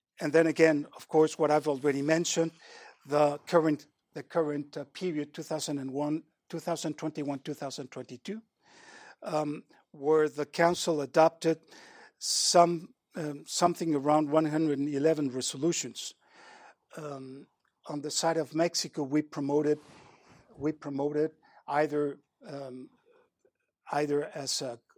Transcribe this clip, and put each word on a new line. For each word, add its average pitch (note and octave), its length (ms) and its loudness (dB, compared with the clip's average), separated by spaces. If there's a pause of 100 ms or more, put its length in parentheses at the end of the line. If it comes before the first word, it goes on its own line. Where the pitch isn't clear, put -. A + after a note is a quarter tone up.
(200)
and D3 120 -2
then D#3+ 140 6
again, D#3 400 4 (100)
of - 120 -20
course, D#3 300 4
what D3+ 120 2
I've D3+ 180 2
already C#3 340 0
mentioned, E3 500 0 (520)
the D3 340 2 (100)
current, D#3 380 4 (280)
the D3 80 -10
current, D3 540 -4
uh, C#3+ 80 -10
period, D3+ 500 -6
two E3 80 -12
thousand D3+ 360 -6
and C3+ 120 -8
one, D3 320 -4 (260)
two E3 120 -8
thousand E3 360 -4
twenty-one, C#3+ 440 -6
two - 120 -10
thousand C#3 380 -10
twenty-two, C3 500 -12 (800)
um, D3+ 400 -4 (300)
where D3+ 360 2
the C#3+ 180 -6
Council E3+ 560 0
adopted D#3+ 560 4 (600)
some, F3 720 2 (280)
um, D3+ 300 -8
something E3+ 480 0
around D3 360 2
one D#3 160 4
hundred D3+ 340 0
eleven D3 500 0
resolutions. C3 840 -4 (800)
Um, C#3 500 -14 (400)
on D3 140 -6
the C#3+ 100 -6
side E3 280 0
of D3 160 -4
Mexico, E3 480 -2
we C#3 180 0
promoted D3 580 0 (800)
we D3 140 -2
promoted D3 600 -2 (360)
either, D3 500 0 (300)
um, C3+ 400 -14 (1040)
either D3 420 -2
as C#3 280 -6
a, A#2+ 160 -10 (200)